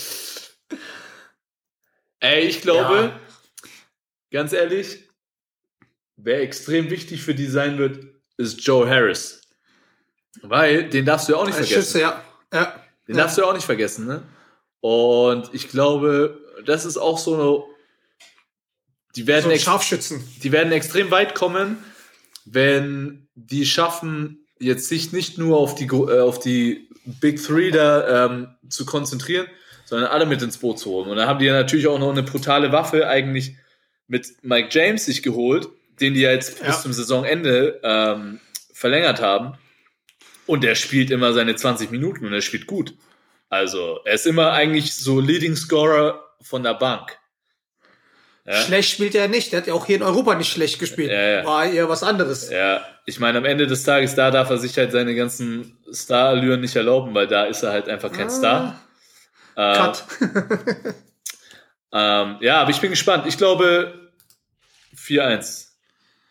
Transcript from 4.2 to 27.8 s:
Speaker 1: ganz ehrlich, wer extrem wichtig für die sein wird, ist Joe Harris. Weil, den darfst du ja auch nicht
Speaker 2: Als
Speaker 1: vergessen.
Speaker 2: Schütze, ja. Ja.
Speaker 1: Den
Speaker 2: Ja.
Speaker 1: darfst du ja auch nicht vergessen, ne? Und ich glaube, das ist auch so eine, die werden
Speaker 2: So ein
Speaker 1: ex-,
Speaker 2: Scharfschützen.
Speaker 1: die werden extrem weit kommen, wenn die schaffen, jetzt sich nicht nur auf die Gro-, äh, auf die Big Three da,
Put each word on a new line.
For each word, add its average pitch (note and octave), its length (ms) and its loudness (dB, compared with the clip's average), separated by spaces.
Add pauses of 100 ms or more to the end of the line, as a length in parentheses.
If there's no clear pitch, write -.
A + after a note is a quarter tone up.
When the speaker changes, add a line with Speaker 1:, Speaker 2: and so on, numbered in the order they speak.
Speaker 1:
ganz D3 220 -4
ehrlich, F3+ 560 -2 (1080)
wer A#2 240 -2
extrem D3+ 500 -4
wichtig E3+ 320 -8
für D3 120 -4
die C#3 120 -4
sein C#3+ 320 -2
wird, C3+ 260 -4 (340)
ist A2+ 280 -6
Joe B2+ 220 4
Harris. A#2+ 540 0 (1000)
Weil, D3+ 460 2
den C3+ 160 0
darfst D3+ 240 0
du A3 40 4
ja - 60 4
auch - 80 0
nicht E3+ 100 -4
Speaker 2:
Als C3+ 120 -2
Speaker 1:
vergessen. G3 140 4 (100)
Speaker 2:
Schütze, E3+ 80 2
ja. D#3+ 220 -2 (300)
Ja. - 220 0 (340)
Speaker 1:
Den A2+ 80 -2
Speaker 2:
Ja. D3+ 60 4
Speaker 1:
darfst E3 160 0
du G3 40 4
ja F#3 60 2
auch F#3+ 60 2
nicht F3+ 120 -6
vergessen, A2 400 -4
ne? C#3+ 160 -10 (580)
Und A#2+ 720 2
ich C3 160 -10
glaube, C#3+ 720 0 (240)
das D#3+ 200 0
ist E3 120 -8
auch D#3+ 220 0
so D#3+ 160 -2
eine, D3 300 2 (1500)
die A#2 100 -6
werden D3 180 4
Speaker 2:
So E3+ 40 2
ein D#3+ 60 4
Speaker 1:
ex-, D3 100 2
Speaker 2:
Scharfschützen. F3+ 580 -2 (200)
Speaker 1:
die C#3 100 0
werden E3 200 2
extrem E3+ 380 -2
weit G3+ 240 2
kommen, G3 440 -2 (640)
wenn C#3 920 -2
die C3 320 -4
schaffen, D#3+ 800 -4 (120)
jetzt B2+ 300 -2
sich E3 240 -4
nicht F3+ 260 -6
nur D#3+ 200 4
auf C3+ 160 2
die C#3 120 -6
Gro-, C3 240 0
äh, B2 100 6
auf B2 180 2
die A#2+ 500 -2 (160)
Big C#3+ 380 -2
Three E3+ 280 0
da, D3 560 4